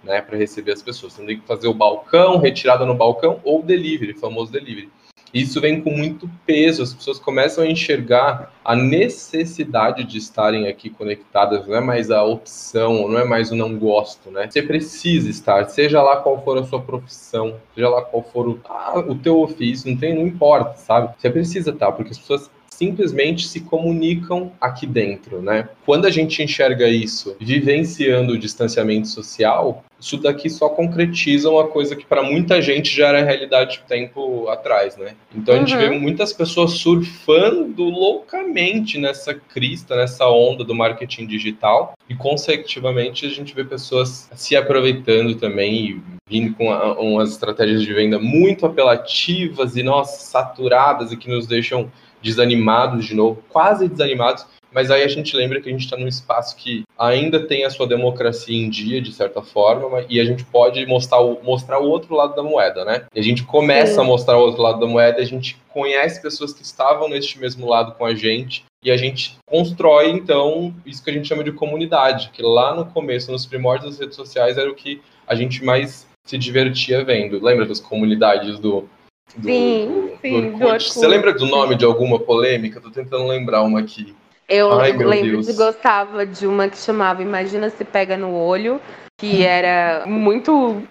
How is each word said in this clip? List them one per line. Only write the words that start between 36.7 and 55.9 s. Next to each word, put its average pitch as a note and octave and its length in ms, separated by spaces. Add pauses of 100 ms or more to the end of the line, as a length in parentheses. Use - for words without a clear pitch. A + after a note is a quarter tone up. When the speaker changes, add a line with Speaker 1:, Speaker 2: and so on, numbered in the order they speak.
Speaker 1:
surfando F3 1120
loucamente G3 1120
nessa C#3+ 380
crista, C3 600
nessa B2 320
onda A#2+ 360
do A2+ 100
marketing A2+ 540
digital G#2+ 640 (160)
e, B2 60
consecutivamente, C3+ 1120
a - 20
gente C#3+ 240
vê C3+ 100
pessoas C3 720
se - 220
aproveitando B2+ 800
também G#2 500
e F#2+ 160 (260)
vindo A2 280
com A2 160
a, G2+ 280
umas G#2+ 320
estratégias G#2+ 520
de G#2 100
venda G#2+ 240
muito E3 480
apelativas C3+ 1120
e, B2 60
nossa, C#3 420
saturadas B2+ 840
e A#2+ 60
que B2 120
nos A#2+ 160
deixam A#2 440 (320)
desanimados A2+ 840
de A2 80
novo, A2 360
quase F#3+ 400
desanimados, C3 560 (280)
mas C3 160
aí C#3 140
a C#3+ 60
gente D3 260
lembra C3 240
que - 80
a B2+ 60
gente C3 160
tá B2+ 80